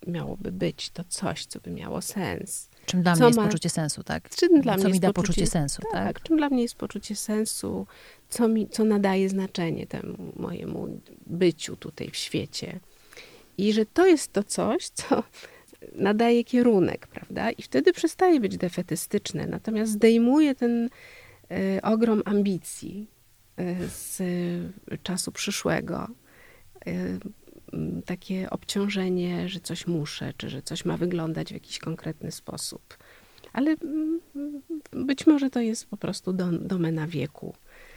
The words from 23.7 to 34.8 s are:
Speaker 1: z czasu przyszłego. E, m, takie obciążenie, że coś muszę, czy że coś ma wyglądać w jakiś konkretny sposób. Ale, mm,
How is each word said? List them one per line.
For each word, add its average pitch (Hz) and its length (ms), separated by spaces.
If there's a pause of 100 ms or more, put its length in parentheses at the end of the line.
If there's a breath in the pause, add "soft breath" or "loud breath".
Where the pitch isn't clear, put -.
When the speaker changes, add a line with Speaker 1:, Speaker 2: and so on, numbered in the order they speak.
Speaker 1:
z - 340 (800)
czasu - 300
przyszłego. - 760 (800 soft breath)
E, 180 40 (840)
m, 165 340
takie 185 440
obciążenie, 180 960
że 180 120
coś - 260
muszę, 151 500
czy - 120
że 135 140
coś - 220
ma 170 120
wyglądać 160 520
w - 60
jakiś - 240
konkretny 160 520
sposób. - 640 (560 soft breath)
Ale, 277 180 (120)
mm, 311 380 (720)